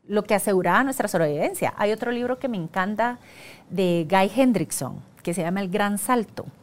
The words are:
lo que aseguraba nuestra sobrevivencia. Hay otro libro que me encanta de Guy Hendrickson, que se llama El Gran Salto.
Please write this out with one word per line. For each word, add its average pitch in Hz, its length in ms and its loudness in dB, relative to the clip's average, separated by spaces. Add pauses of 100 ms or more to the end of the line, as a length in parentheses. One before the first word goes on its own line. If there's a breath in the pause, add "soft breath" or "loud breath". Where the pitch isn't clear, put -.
lo 208 180 -2
que 214 100 0
aseguraba 190 500 2
nuestra 262 240 -2
sobrevivencia. 165 720 0
Hay 208 140 2
otro 220 200 -4
libro 247 260 -2
que 269 100 -4
me 233 80 -4
encanta 208 600 -2 (520 loud breath)
de 175 380 2
Guy 190 220 4 (100)
Hendrickson, 208 600 0 (220)
que 202 120 -4
se 175 80 -2
llama 180 200 -2
El 190 80 -4
Gran 208 280 0
Salto. 240 460 -2 (180)